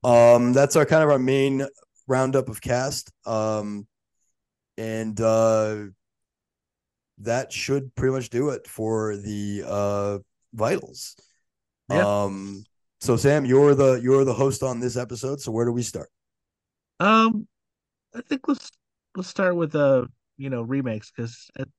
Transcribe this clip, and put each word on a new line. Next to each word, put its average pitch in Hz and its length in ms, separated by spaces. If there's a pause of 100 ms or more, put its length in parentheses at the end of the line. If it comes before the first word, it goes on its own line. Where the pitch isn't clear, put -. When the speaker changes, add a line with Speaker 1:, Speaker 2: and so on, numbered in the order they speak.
Speaker 1:
Um, 120 480
that's 139 240
our, 147 100
kind 160 160
of 151 80
our 139 80
main 135 480 (400)
roundup 131 420
of 110 120
cast. 131 520 (140)
Um, 107 600 (920)
and, 110 440
uh, 110 680 (1300)
that 117 340
should 135 420
pretty 131 180
much 131 180
do 135 200
it - 160
for 110 500
the, 101 500
uh, 101 520 (360)
vitals. - 600 (760)
Speaker 2:
Yeah. 101 360
Speaker 1:
Um, 98 400 (360)
so 123 160
Sam, 143 280
you're 139 300
the, 135 280
you're 135 220
the 127 100
host 135 280
on 127 180
this 123 160
episode. 123 440
So 127 120
where 117 120
do 123 80
we 120 100
start? - 280 (920)
Speaker 2:
Um, 220 460 (680)
I 233 80
think - 260
let's, - 220 (460)
let's 185 120
start 180 280
with, 165 180
uh, 139 320 (300)
you 135 140
know, 120 120
remakes, 120 480
'cause - 480
I 135 60 (140)